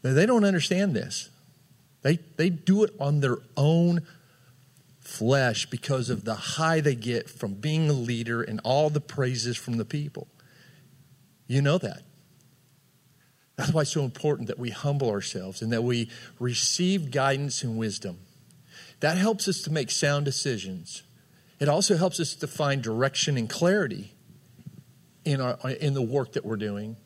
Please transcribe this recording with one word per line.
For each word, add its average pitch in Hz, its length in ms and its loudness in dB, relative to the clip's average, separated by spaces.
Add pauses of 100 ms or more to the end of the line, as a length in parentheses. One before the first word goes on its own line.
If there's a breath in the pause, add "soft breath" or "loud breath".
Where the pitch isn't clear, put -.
Now, 131 80 2
they 156 120 6
don't 226 200 4
understand 185 500 2
this. - 360 -6 (720)
They, 165 180 2 (160)
they 165 120 2
do 190 360 4
it 208 160 -2
on 143 180 2
their 127 200 2 (180)
own 165 500 4 (960 loud breath)
flesh 120 680 0
because 127 420 -2
of 104 140 -2
the 110 100 -4
high 160 460 0
they 143 140 2
get 120 340 -4
from 98 260 -6
being 151 360 2
a 147 40 4
leader 117 460 -2
and 107 220 -4
all 143 260 2
the 147 120 0
praises 123 560 -2
from 117 220 -4
the 107 60 -2
people. 147 440 -8 (1200 soft breath)
You 131 120 2
know 147 180 4
that. 98 240 -6 (1500 soft breath)
That's 139 160 0
why 156 100 4
it's 139 100 -2
so 147 100 0
important 127 460 -2
that - 100 -6
we 120 120 -6
humble 139 380 0
ourselves 95 540 -4
and 113 100 -2
that 113 120 0
we 120 260 0 (300 loud breath)
receive 151 720 0
guidance 139 500 0
and 113 140 -2
wisdom. 101 420 -4 (800 loud breath)
That 156 180 2
helps 202 300 2
us - 160 -2
to 147 80 -6
make 147 220 -2
sound 143 320 0
decisions. 95 800 -6 (560 soft breath)
It 143 80 2
also 185 280 4
helps 180 220 2
us 160 160 -2
to - 140 -8
find 139 340 0
direction 131 540 0
and 113 120 -2
clarity 170 640 0 (1120)
in 139 160 0
our, 123 160 -2 (140)
in 139 240 -2
the 135 80 0
work 123 300 0
that - 120 -4
we're 107 120 -4
doing. 107 500 -6